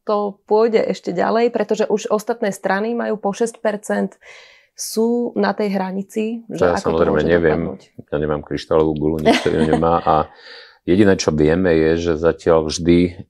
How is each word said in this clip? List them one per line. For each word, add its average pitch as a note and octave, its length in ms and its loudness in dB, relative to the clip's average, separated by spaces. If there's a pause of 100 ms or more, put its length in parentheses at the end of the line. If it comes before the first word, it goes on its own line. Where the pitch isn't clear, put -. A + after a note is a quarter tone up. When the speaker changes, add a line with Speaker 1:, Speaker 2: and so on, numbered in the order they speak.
Speaker 1:
to G#3 140 -2 (260)
pôjde A3 400 2
ešte G3 320 -6
ďalej, G#3+ 400 0
pretože G#3+ 320 -2
už G#3 240 -4
ostatné G#3+ 400 -4
strany G3 400 -4
majú A3 240 -4
po G3+ 160 -6
šesť A3+ 320 -4
percent, G3+ 560 -4 (600)
sú A#3 560 -2
na G3+ 160 0
tej G3+ 240 -2
hranici, G3 720 -6
že - 160 -2
Speaker 2:
To F2 80 4
ja E2+ 80 0
Speaker 1:
ako - 0 -
to - 80 -4
Speaker 2:
samozrejme E2 320 2
Speaker 1:
môže D#2 80 0
Speaker 2:
neviem. E2 400 4
Speaker 1:
dopadnúť? C#2 140 -10 (180)
Speaker 2:
Ja - 160 -10
nemám D2+ 320 -2
kryštálovú D#2 480 0
guľu, D#2 320 -2
nikto - 240 0
ju D#2+ 160 0
nemá E2 320 2
a E2 160 2 (720)
jediné, F#2+ 320 4
čo D#2+ 160 0
vieme, E2 400 2
je, D#2+ 240 2
že E2+ 160 -2
zatiaľ D#2+ 560 0
vždy F2 580 2